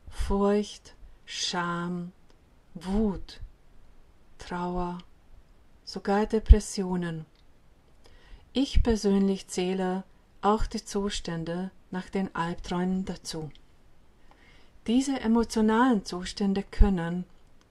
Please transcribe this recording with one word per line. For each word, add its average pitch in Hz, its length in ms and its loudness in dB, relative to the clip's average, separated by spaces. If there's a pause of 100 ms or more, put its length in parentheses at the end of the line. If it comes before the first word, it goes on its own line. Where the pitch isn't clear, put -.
(100)
Furcht, 202 840 0 (300)
Scham, 175 880 -4 (600)
Wut, 190 680 -2 (960)
Trauer, 180 640 -6 (840)
sogar 202 420 0
Depressionen. 185 960 4 (1300)
Ich 269 300 4
persönlich 196 640 2
zähle 185 560 -2 (380)
auch 214 240 4
die - 180 -8
Zustände 180 880 -6 (200)
nach 185 200 -8
den 190 240 -4
Albträumen 180 720 -4
dazu. 160 440 -10 (1400)
Diese 269 320 2
emotionalen 226 880 4
Zustände 190 580 -2
können, 180 640 2 (460)